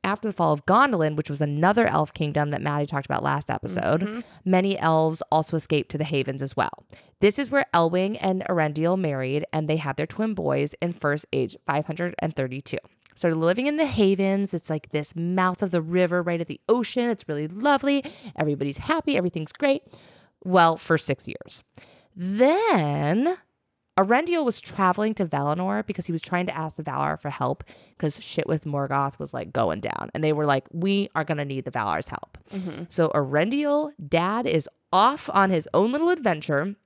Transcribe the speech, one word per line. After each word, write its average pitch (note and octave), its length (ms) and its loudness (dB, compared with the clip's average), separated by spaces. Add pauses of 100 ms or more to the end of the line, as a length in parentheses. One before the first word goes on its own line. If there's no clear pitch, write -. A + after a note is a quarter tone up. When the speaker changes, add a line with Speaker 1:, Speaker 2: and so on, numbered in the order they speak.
Speaker 1:
After G3+ 240 -2
the G3 60 -6
fall D#3+ 180 2
of D3 140 -2
Gondolin, F#3 500 2
which D3+ 140 -6
was C#3+ 100 -6
another E3+ 460 4
elf D#3 260 0
kingdom D3 380 -2
that D3 100 -4
Maddie D3 260 -2
talked C#3 200 -6
about - 160 -2
last C#3+ 280 -2
episode, F3 520 -2
Speaker 2:
Mm-hmm. G#3+ 180 -6 (240)
Speaker 1:
many F#3 340 2
elves D#3+ 440 2 (100)
also D#3+ 240 0
escaped - 360 -2
to D3 60 -6
the D#3 60 -2
Havens C#3 380 -2
as C#3 140 -8
well. - 280 -4 (360)
This G#3 180 4
is B3+ 120 -4
where C#4 220 2
Elwing F#3 480 2
and F#3 300 0
Erendiel D#3+ 480 0
married, C#3+ 540 -2
and D#3 160 0
they D#3 80 2
had C#3+ 200 -4
their D3+ 100 -2
twin A3 280 -4
boys D3 480 0
in F3 100 -2
First D3+ 400 -2
Age C3 320 -2
five C#3+ 220 0
hundred F3 320 -6
and D#3+ 180 -2
thirty-two. C3 400 -6 (400)
So F3 120 0
they're E3 60 2
living F3+ 320 2
in D4 120 0
the D#4 80 2
Havens. G3 680 2
It's, - 160 -8
like, D#3 200 -4
this D3+ 260 -4
mouth F3+ 460 0
of F#3+ 100 0
the E3+ 100 2
river F3 400 2
right E3+ 180 -2
at E3 80 -4
the - 120 -10 (100)
ocean. A#3+ 400 2
It's - 180 -4
really D3+ 200 -4
lovely. C4+ 540 2 (340)
Everybody's D3 420 -2
happy. D4+ 380 0
Everything's F3 360 -2
great. C#4 300 2 (600)
Well, E3+ 340 6
for - 180 2
six - 320 -4
years. - 340 -12 (540)
Then G#3 1200 2 (640)
Erendiel D4 460 2
was A#3 160 0
traveling G3+ 540 0
to F#3+ 120 -2
Valinor E3+ 580 -2
because - 220 -8
he E3+ 60 -4
was D#3+ 100 -4
trying F3+ 240 -2
to - 100 -6
ask D#3 200 -8
the D#3 60 -10
Valar D3 380 -4
for D3 80 -8
help C3+ 360 -4 (340)
'cause D3+ 240 -2
shit - 240 -4
with D#3 180 -2
Morgoth C#3 540 -4
was, C#3+ 160 -10
like, - 180 -8
going G2+ 280 0
down. - 340 -6
And D#3 100 -2
they D3+ 80 4
were D3+ 140 0
like, C3+ 260 2
"We G3 420 0
are D#3 100 -2
gonna D3 200 -2
need C3+ 220 -6
the B2+ 60 -8
Valar's G2 360 -2
help." - 300 -14 (120)
Speaker 2:
Mm-hmm. F#3 380 -8
Speaker 1:
So E3 260 2
Erendiel, C#4 760 0 (180)
dad, F#3+ 380 0
is D#3 200 2 (260)
off A#3 420 4
on F#3+ 160 6
his E3 240 0
own G#3 180 4
little D#4+ 160 2
adventure. F3+ 640 0 (120)